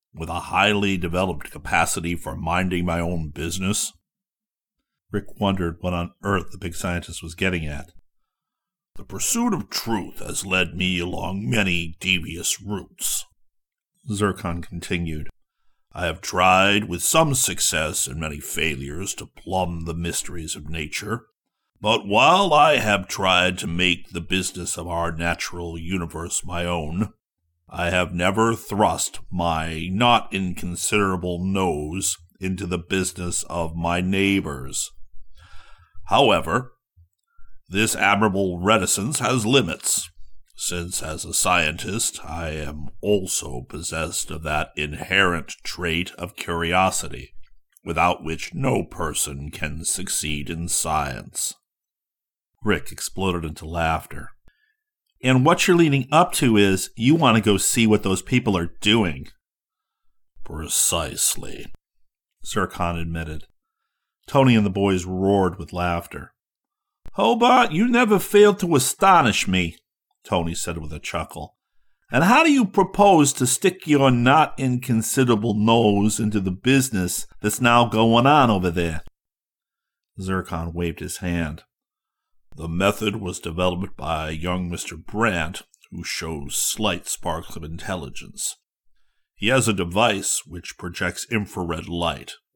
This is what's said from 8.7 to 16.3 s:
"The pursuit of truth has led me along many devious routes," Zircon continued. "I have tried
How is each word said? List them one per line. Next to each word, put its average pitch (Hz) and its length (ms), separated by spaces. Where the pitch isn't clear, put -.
"The 98 80
pursuit 233 500
of 131 160
truth - 480
has - 280
led 92 280
me 92 240
along 90 500
many 87 520
devious 82 600
routes," - 640
Zircon 92 500
continued. 82 640
"I 87 140
have 82 140
tried 95 640